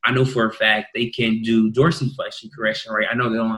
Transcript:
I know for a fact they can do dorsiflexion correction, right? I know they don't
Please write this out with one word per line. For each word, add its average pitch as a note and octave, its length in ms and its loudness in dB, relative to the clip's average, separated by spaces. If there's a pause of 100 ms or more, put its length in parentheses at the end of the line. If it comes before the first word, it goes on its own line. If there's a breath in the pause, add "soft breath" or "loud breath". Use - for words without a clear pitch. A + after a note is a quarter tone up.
I A#2+ 80 2
know C3 140 4
for B2+ 220 0
a G#2+ 60 -4
fact G#2+ 400 2
they A#2 140 -2
can A2+ 340 -2
do A2 300 2
dorsiflexion B2 840 0
correction, A2 380 -4
right? G#2+ 160 0
I A#2 60 -2
know A#2+ 140 0
they A2 80 -2
don't A2+ 200 -2